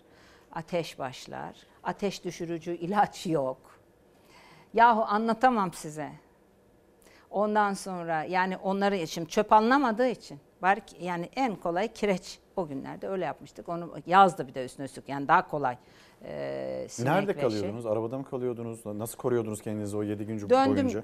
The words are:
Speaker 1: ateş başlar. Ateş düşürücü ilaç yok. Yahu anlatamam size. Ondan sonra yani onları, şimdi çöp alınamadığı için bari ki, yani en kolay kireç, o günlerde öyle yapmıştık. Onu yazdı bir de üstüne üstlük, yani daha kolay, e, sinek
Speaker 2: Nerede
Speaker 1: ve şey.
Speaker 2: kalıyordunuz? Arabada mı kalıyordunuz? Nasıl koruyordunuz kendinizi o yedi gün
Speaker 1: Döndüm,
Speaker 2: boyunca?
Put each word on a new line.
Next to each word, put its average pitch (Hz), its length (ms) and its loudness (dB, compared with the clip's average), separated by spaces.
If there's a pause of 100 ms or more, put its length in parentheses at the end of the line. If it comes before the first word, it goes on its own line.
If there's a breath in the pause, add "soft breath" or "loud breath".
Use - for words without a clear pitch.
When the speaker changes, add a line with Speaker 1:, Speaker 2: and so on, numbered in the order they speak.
(520 loud breath)
Speaker 1:
ateş 165 480 -6
başlar. 139 560 -10 (280 soft breath)
Ateş 180 400 -4
düşürücü 170 520 -6
ilaç 180 500 0
yok. 139 540 -2 (920 loud breath)
Yahu 226 280 8
anlatamam 220 720 2
size. 151 360 -10 (1200 loud breath)
Ondan 208 440 2
sonra 170 500 -4
yani 185 340 0
onları, 196 500 0
şimdi 165 220 -6
çöp 208 240 2
alınamadığı 233 540 4
için 156 320 -6 (220)
bari 202 240 4
ki, - 100 -20 (100)
yani 175 300 -4
en 254 200 0
kolay 185 380 -2
kireç, - 460 -2 (160)
o 180 120 -4
günlerde 135 400 -8
öyle 190 180 -4
yapmıştık. - 440 -10
Onu 170 260 -8 (100)
yazdı 175 420 6
bir 131 60 -16
de 131 120 -6
üstüne 135 200 -8
üstlük, 131 240 -12
yani 139 180 -4
daha 170 200 6
kolay, 131 300 -2 (460 loud breath)
e, 135 640 -8
sinek 123 220 -2
Speaker 2:
Nerede 196 160 2
Speaker 1:
ve 196 60 0
şey. 147 80 -8
Speaker 2:
kalıyordunuz? 107 440 -2
Arabada 113 320 -2
mı 135 80 -8
kalıyordunuz? 117 600 -6
Nasıl 104 320 -8
koruyordunuz 113 440 0
kendinizi 104 360 -4
o 104 60 -2
yedi 104 220 -4
gün 107 240 -6
Speaker 1:
Döndüm, 269 260 4
Speaker 2:
boyunca? 233 280 0